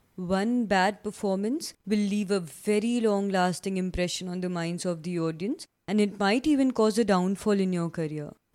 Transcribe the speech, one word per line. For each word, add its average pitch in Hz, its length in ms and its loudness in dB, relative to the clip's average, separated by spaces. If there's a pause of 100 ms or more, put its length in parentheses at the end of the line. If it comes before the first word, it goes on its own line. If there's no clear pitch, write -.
(140)
One 196 520 0
bad 190 360 2
performance 208 720 -4 (100)
will 208 140 2
leave 208 320 0
a 202 80 2
very 208 640 0
long-lasting 196 800 0
impression 180 500 -4
on 180 140 -6
the 180 60 -2
minds 170 380 -4
of 170 160 -4
the 175 160 -4
audience, 165 480 -4 (220)
and 208 120 2
it 208 200 0
might 220 260 2
even 269 240 4
cause 220 280 2
a 233 60 4
downfall 196 540 2
in 190 140 0
your 170 180 -2
career. 151 420 -6 (220)